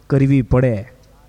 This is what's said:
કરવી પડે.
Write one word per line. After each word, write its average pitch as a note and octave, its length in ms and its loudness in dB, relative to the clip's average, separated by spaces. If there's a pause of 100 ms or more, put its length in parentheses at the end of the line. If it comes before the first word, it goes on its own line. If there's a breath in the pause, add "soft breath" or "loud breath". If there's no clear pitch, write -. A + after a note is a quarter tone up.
કરવી C3+ 360 0
પડે. B2+ 320 0 (540)